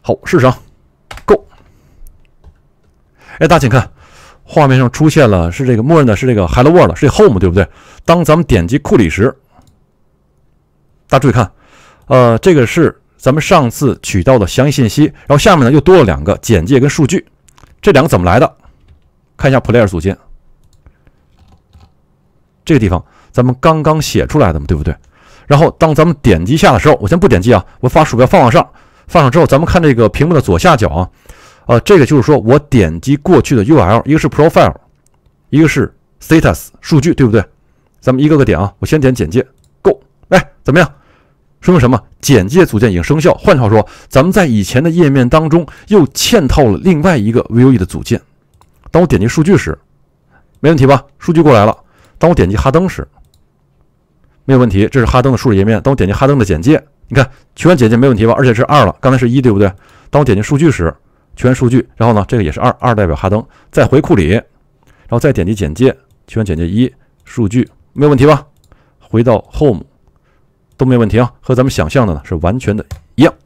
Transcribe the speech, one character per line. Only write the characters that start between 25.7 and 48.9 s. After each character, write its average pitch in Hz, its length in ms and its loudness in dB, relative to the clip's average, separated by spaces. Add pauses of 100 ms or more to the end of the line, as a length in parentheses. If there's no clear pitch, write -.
当 160 160 0
咱 156 100 2
们 170 160 0
点 87 240 0
击 131 140 -2
下 165 160 2
的 104 60 0
时 151 100 2
候， 143 100 2
我 104 80 -6
先 170 120 0
不 196 80 2
点 107 120 2
击 113 140 2
啊， 92 100 2 (160)
我 127 80 -4
把 156 160 2
鼠 123 140 -4
标 127 80 4
放 170 160 2
往 117 100 2
上， 165 160 0 (380)
放 175 160 0
上 131 80 2
之 123 80 0
后， 160 80 4
咱 139 140 0
们 165 80 -4
看 180 120 0
这 151 140 2
个 110 160 2
屏 147 180 -2
幕 175 60 0
的 139 80 2
左 87 160 -2
下 165 180 2
角 104 140 -2
啊， 82 180 -6 (600)
呃， 120 140 2
这 196 180 2
个 123 80 2
就 156 80 0
是 123 80 2
说 143 160 2
我 113 180 0
点 87 420 -2
击 139 180 -2
过 165 220 2
去 135 160 -2
的 101 100 0
U 151 120 2
L， 104 260 0
一 139 100 -2
个 156 40 0
是 151 100 -4
profile， 151 460 0 (800)
一 147 100 2
个 165 60 2
是 - 280 -4 (240)
status - 500 -2 (120)
数 156 180 0
据， 160 140 -2
对 143 100 0
不 110 80 2
对？ 104 120 0 (560)
咱 127 120 -4
们 131 120 -2
一 151 40 0
个 156 80 2
个 139 80 2
点 104 140 0
啊， - 220 -6
我 - 80 -8
先 156 120 0
点 131 140 0
简 104 160 -4
介， 110 160 -2 (380)
Go， - 180 -2 (280)
来， 185 140 2 (200)
怎 127 100 -2
么 165 60 4
样？ 156 120 0 (720)
说 175 100 0
明 175 80 2
什 120 100 2
么？ 127 80 0 (220)
简 107 260 0
介 156 200 2
组 110 120 -6
件 107 140 0
已 - 20 -4
经 85 80 -4
生 147 200 -2
效。 156 140 2
换 190 200 0
句 127 60 0
话 107 80 0
说， 107 180 2 (220)
咱 131 120 2
们 175 80 0
在 190 160 0
以 110 160 -2
前 127 220 -2
的 170 60 0
页 160 200 2
面 131 200 2
当 160 200 0
中 165 160 0 (220)
又 196 200 4
嵌 - 380 -2
套 139 200 2
了 101 180 0
另 165 180 0
外 175 140 0
一 107 160 -2
个 120 80 0 (120)
V 120 120 2
U 135 80 4
E 120 60 0
的 92 80 -2
组 - 180 -12
件。 - 180 -6 (680)